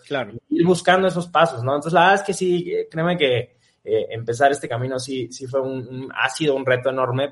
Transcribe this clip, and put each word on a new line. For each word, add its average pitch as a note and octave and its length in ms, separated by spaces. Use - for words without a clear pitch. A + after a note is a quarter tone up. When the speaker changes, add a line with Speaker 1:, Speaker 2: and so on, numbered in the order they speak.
Speaker 1:
Claro. B2 260
Speaker 2:
y D#3+ 120
ir E3+ 60
buscando F#3 420
esos F3 200
pasos, D3 360
¿no? C3 100
Entonces, D#3+ 200
la E3+ 60
verdad F#3 160
es G3 60
que F#3+ 120
sí, F3 380
eh, F3 180
créeme E3+ 260
que, B2 380
eh, G#2+ 260
empezar A#2+ 380
este C#3+ 160
camino C3 320
sí, B2+ 320
sí C3+ 160
fue C3+ 140
un, C3 260
un, C3 300
ha B2+ 140
sido D3 240
un C3+ 100
reto B2+ 240
enorme, C3 440